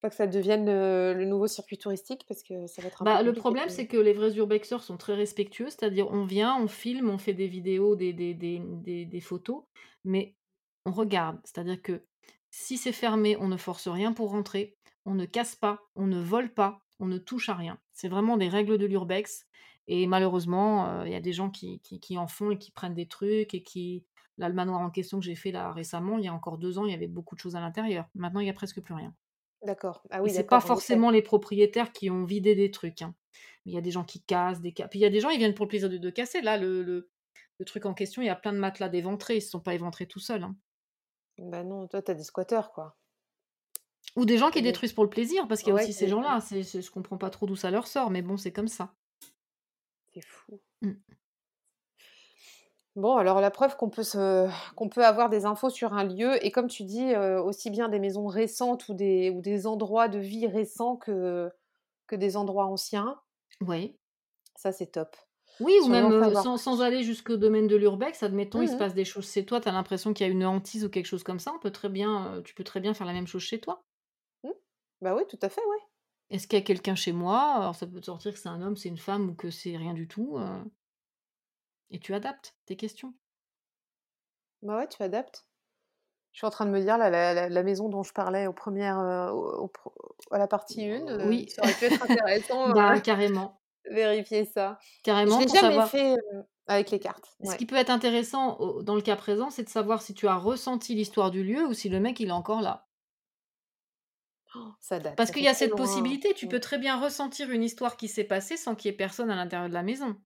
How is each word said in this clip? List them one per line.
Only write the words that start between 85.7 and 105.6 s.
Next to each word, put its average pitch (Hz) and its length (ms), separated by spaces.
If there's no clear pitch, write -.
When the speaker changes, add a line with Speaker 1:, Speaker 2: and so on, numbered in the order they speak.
Speaker 1:
Je - 60
suis 220 80
en 208 40
train 214 160
de 196 40
me 196 100
dire 214 160
là, 220 140
la, 170 220
la, 175 160
la 175 140
maison 202 260
dont 196 140
je - 100
parlais 190 340
aux 180 60
premières, 196 460
heu, 180 320
au, - 340
au - 40
pre-, - 240
à - 80
la 202 80
partie 214 380
une, 262 240
Speaker 2:
Heu, 226 120
Speaker 1:
heu, 196 60
Speaker 2:
oui. 233 220
<laughs> - 0
Speaker 1:
ça - 140
aurait 226 120
pu 233 100
être 254 160
intéressant, 233 680
heu, 196 60
<laughs> - 0
Speaker 2:
Bah, 208 260
carrément. 196 600
Speaker 1:
vérifier 214 600
ça. 208 340
Je 214 120
Speaker 2:
Carrément, 247 40
Speaker 1:
l'ai 262 60
Speaker 2:
pour 277 100
Speaker 1:
jamais 330 220
Speaker 2:
savoir, - 20
Speaker 1:
fait, 262 340
heu, 202 280
avec 202 240
les 202 100
Speaker 2:
heu, - 0
Speaker 1:
cartes, - 440
Speaker 2:
ce 185 100
Speaker 1:
ouais. - 20
Speaker 2:
qui 240 80
peut 262 120
être 254 140
intéressant 240 680
au, 185 240
dans 208 120
le 208 60
cas 202 140
présent, 208 340
c'est 247 140
de - 60
savoir 220 320
si 208 120
tu 202 140
as 185 80
ressenti 240 600
l'histoire 208 360
du 190 120
lieu 254 240
ou 247 60
si 214 160
le 190 100
mec, 240 200
il 214 100
est - 20
encore 196 300
là. - 260
Speaker 1:
<gasps> 226 360
Ça 180 180
date, 151 180
Speaker 2:
Parce 233 140
Speaker 1:
ça - 20
Speaker 2:
qu'il 285 80
Speaker 1:
fait - 20
Speaker 2:
y 277 40
a 254 80
Speaker 1:
très - 0
Speaker 2:
cette 220 180